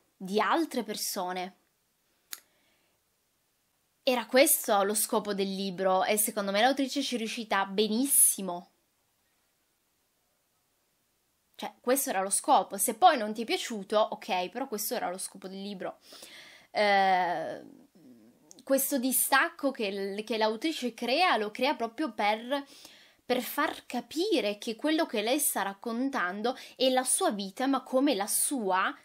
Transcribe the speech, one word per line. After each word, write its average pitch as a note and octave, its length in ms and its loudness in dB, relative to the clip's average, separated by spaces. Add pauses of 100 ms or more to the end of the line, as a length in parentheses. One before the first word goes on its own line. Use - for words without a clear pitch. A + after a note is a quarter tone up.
(180)
di G3 240 -2
altre B3 400 0
persone. F#3 760 -6 (2500)
Era A#3+ 240 0
questo B3+ 560 4
lo G3+ 140 0
scopo G#3 400 -2
del G3 180 -2
libro F#3+ 520 0
e G#3+ 120 2
secondo G#3 320 -2
me G3+ 120 2
l'autrice C4+ 420 0
ci C4 100 -4
è A#3+ 60 -2
riuscita G#3+ 480 -2
benissimo. G3+ 1040 0 (2750)
Cioè, - 180 -12 (100)
questo C4 280 0
era F#3+ 120 -2
lo G3 100 -4
scopo. G3 480 2
Se A3+ 160 0
poi E4 200 8
non G#3+ 160 -2
ti A3+ 120 -6
è - 20 -4
piaciuto, A3 540 -2
ok, G3+ 500 -2
però C4 180 -8
questo G#3+ 280 -6
era F3+ 160 -4
lo F#3 80 -10
scopo - 280 -12
del F#3+ 140 -12
libro. G3 380 -10 (760)
Eh, F3+ 880 4 (1000)
questo C4+ 340 0
distacco C4+ 760 2
che G#3+ 200 -4
l-, G3+ 340 -6
che A3+ 120 -2
l'autrice A3+ 560 0
crea, C4+ 440 2
lo G#3+ 140 -2
crea B3+ 240 0
proprio A#3+ 360 -4
per, A#3 540 -2 (600)
per B3 160 2
far - 440 -4
capire B3 720 -2
che A3+ 180 -6
quello D#4 300 0
che A#3 160 -2
lei B3 180 0
sta - 220 0
raccontando A3+ 960 -4 (180)
è C4 140 2
la B3+ 140 2
sua E4 280 2
vita, G3+ 340 -4
ma C4+ 160 2
come C4 320 2
la G3 140 0
sua G#3+ 640 0 (120)